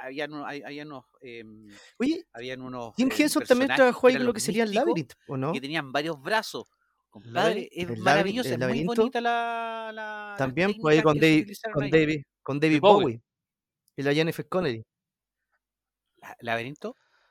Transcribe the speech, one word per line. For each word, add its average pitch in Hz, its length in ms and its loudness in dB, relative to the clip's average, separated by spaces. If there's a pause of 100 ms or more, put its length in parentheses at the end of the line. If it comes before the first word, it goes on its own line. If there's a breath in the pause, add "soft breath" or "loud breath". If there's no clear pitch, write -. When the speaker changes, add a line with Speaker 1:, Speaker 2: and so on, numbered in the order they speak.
Speaker 1:
habían 139 320 -8
uno-, 147 140 -10
hay-, 135 160 -10
habían 143 240 -12
unos, 135 180 -16 (160)
em, 110 460 -18 (320 loud breath)
Speaker 2:
Oye, 320 340 -2
Speaker 1:
habían 127 280 -10
unos, 127 340 -10
Speaker 2:
Jim 254 160 2
Speaker 1:
em, - 100 -2
Speaker 2:
Henson 302 220 2
también 254 240 4
Speaker 1:
personajes 254 80 2
Speaker 2:
trabajó 247 260 4
Speaker 1:
que 254 60 8
Speaker 2:
ahí 254 60 8
Speaker 1:
eran 262 80 0
Speaker 2:
con 247 40 0
lo 240 40 4
Speaker 1:
los 240 40 0
Speaker 2:
que 233 60 -6
sería 226 240 0
el 214 60 0
Speaker 1:
místicos, 226 180 2
Speaker 2:
Labyrinth, - 260 -2 (140)
¿o 139 100 -6
no? 135 160 -2
Speaker 1:
que 135 80 -4
tenían 143 300 -6
varios 147 300 -2
brazos. 156 460 -4
Speaker 3:
¿Labyrinth? - 420 -20
Speaker 1:
Compadre, 175 540 0
es - 80 -14
Speaker 2:
El 156 80 -12 (100)
Labyrinth, 113 160 -6
Speaker 1:
maravillosa, 208 420 2
Speaker 2:
el 127 60 -2
Speaker 1:
es 120 60 -2
muy 127 80 0
Speaker 2:
Laberinto. 175 340 0
Speaker 1:
bonita 240 200 2
la, 233 720 -4
la, 214 360 -12
las 202 80 -12
Speaker 2:
También, 185 440 -2
pues, 156 160 4
ahí 160 40 4
Speaker 1:
técnicas - 20 -2
Speaker 2:
con 156 100 4
Speaker 1:
que 147 60 0
se 151 80 4
Speaker 2:
David, 156 140 6
Speaker 1:
utilizaron 214 320 -10
Speaker 2:
con 139 100 0
Speaker 1:
ahí. 139 80 -2
Speaker 2:
David, 156 300 4 (200)
con 139 180 -4
David 156 220 4
Speaker 3:
Bowie. 196 220 8
Speaker 2:
Bowie. 117 180 -2 (760)
Y 143 60 -8
la 143 100 2
Jennifer 156 340 0
Connelly. 143 360 -2 (1400)
Speaker 1:
La-, - 180 -18
¿Laberinto? 120 560 -6 (360)